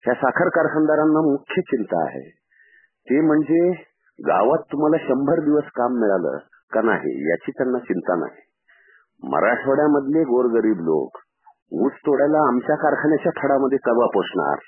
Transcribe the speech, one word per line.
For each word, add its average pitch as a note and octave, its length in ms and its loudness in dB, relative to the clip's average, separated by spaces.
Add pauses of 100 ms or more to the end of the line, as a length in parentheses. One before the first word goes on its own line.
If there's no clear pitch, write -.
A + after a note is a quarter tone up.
ह्या B2+ 100 0
साखर C#3+ 340 0
कारखानदारांना D#3 800 2
मुख्य C#3 320 -4
चिंता F#2 420 -2
आहे C2 260 -10 (800)
ती C3+ 100 2
म्हणजे D#3+ 500 2 (560)
गावात G#2 320 2 (140)
तुम्हाला D3+ 240 2 (120)
शंभर C#3 320 0
दिवस D3 220 2 (140)
काम B2 160 0
मिळालं F#2+ 460 0 (340)
का A2 100 0
नाही, D2+ 480 -2
याची E2 200 -4
त्यांना B2+ 280 -2
चिंता F#2 360 -4
नाही. - 260 -6 (880)
मराठवाड्यामधले C3+ 920 0
गोरगरीब A#2+ 580 0
लोक D#2 380 -2 (540)
ऊस C3+ 200 -2
तोडायला D3 560 2
आमच्या B2+ 280 0
कारखान्याच्या D3+ 560 0 (100)
फडामध्ये C#3 360 0
कवा A#2 280 2
पोचणार E2 600 -2